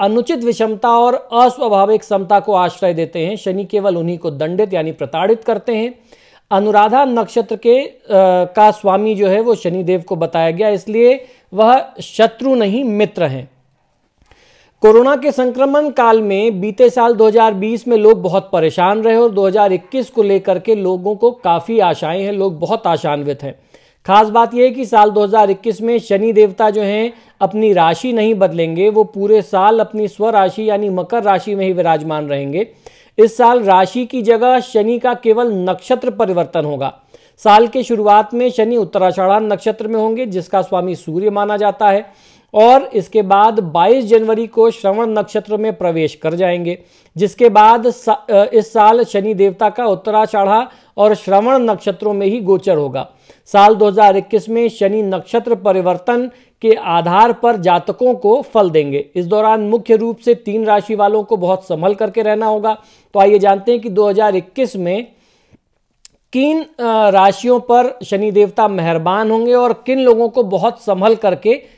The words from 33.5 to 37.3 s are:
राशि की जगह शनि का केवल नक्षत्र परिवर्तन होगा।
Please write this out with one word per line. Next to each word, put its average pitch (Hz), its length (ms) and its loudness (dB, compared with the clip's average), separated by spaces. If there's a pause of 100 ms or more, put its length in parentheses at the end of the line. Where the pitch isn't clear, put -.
राशि 190 440 0
की 247 160 -6
जगह 233 380 2
शनि 233 380 -2
का 240 160 -2
केवल 233 380 0
नक्षत्र 190 580 -4
परिवर्तन 180 540 -4
होगा। 139 360 -8 (380)